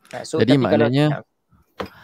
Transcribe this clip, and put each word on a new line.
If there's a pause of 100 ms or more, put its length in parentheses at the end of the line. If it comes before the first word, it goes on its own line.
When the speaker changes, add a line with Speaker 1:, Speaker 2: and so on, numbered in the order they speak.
(120)
Speaker 1:
Ah,
so,
Speaker 2:
Jadi
Speaker 1:
tapi
kalau,
Speaker 2:
maknanya,
Speaker 1:
naam. (800)